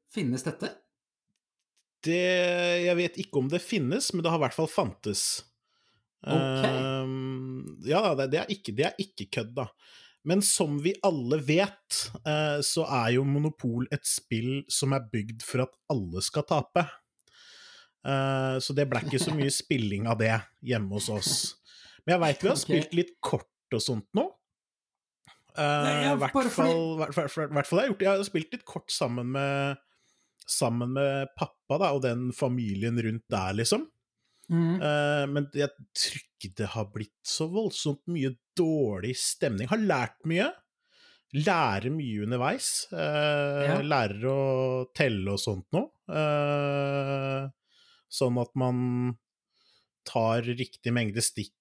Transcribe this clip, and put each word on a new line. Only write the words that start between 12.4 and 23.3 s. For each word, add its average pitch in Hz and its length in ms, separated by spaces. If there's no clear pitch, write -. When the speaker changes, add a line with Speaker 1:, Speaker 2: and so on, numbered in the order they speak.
Speaker 2:
så 160 240
er 120 300
jo 135 100
Monopol 139 640
et - 160
spill 123 640
som 135 260
er 123 160
bygd 113 320
for 127 220
at 127 100
alle 107 340
skal - 240
tape. 165 400
Eh, 135 580
så 135 160
det 143 140
ble 123 140
ikke 156 180
så 165 140
mye 139 200
Speaker 1:
<laughs> - 0
Speaker 2:
spilling 110 540
av 113 120
det 113 140
hjemme 107 340
hos 104 160
oss. 107 240
Men 170 180
jeg 175 60
vet 151 220
vi 196 60
har 285 80
Speaker 1:
Ok. - 40
Speaker 2:
spilt 151 320
litt 175 240
kort - 560